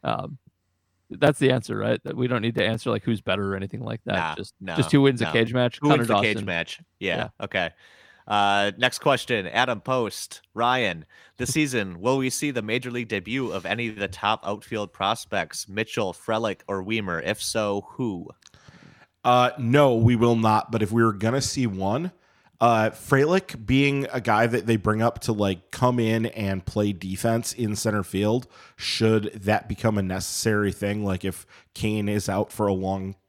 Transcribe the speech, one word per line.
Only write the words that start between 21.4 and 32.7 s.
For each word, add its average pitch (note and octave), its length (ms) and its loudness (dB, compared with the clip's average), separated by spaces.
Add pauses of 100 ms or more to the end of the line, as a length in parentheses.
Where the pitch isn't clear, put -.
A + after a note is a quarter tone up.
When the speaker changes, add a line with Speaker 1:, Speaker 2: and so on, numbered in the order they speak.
Speaker 3:
see C3 280 -2
one, G#2 440 -2 (480)
uh, A2+ 300 4
Frelick C#3+ 760 0
being C#3 480 2
a B2+ 100 -4
guy A2+ 260 4
that A2+ 180 0
they A2+ 120 2
bring G#2+ 260 2
up A#2 160 0
to, - 120 -4
like, G2 380 0
come B2 300 0
in A2+ 260 2
and G2 400 -4
play G#2 280 0
defense G2 600 -2
in G#2+ 220 -2
center G#2 260 -2
field, G#2 460 0 (280)
should A2 500 0 (100)
that G#2 340 0
become G#2+ 300 0
a - 20 0
necessary G2 680 0
thing, G2+ 340 -4
like, F#2+ 180 -2
if F#2+ 220 -6 (300)
Kane G#2+ 340 -2
is G#2 180 -2
out G2+ 240 -2
for G#2+ 140 -2
a G2+ 80 2